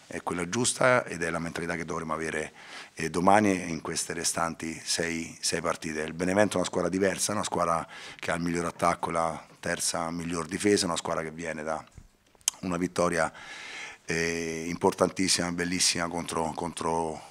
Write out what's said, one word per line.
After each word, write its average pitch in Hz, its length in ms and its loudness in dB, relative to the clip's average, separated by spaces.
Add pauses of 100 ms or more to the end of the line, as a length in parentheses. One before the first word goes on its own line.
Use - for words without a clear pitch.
è 85 160 -8
quella 87 260 -2
giusta 123 560 4
ed 85 180 -6
è 82 80 0
la 85 80 -2
mentalità 82 380 -4
che 82 80 -4
dovremo 80 300 -4
avere, 78 380 -4 (420)
eh, 80 160 -2
domani 95 520 6
e 90 40 -6
in 80 140 -4
queste 80 320 -4
restanti 82 680 -2
sei, 82 580 -2
sei 80 200 0
partite. 80 400 -2
Il 80 140 -4
Benevento 92 400 2
è - 20 2
una 90 80 2
squadra 85 260 0
diversa, 95 420 2
una 101 120 -2
squadra 85 420 2 (320)
che - 120 -6
ha 82 40 2
il 85 80 -2
miglior 85 220 0
attacco 85 460 0
e - 20 -4
la 80 340 0 (140)
terza 85 500 -2
miglior 85 360 -4
difesa, 98 400 4
una 85 100 2
squadra 82 260 -2
che 80 80 -4
viene 80 320 -6
da 78 220 -2 (800)
una 90 140 0
vittoria, 87 540 2 (760)
eh, 82 640 -2
importantissima 87 840 2
e 87 40 -2
bellissima 87 560 2
contro, 82 460 -2
contro 82 680 -2 (100)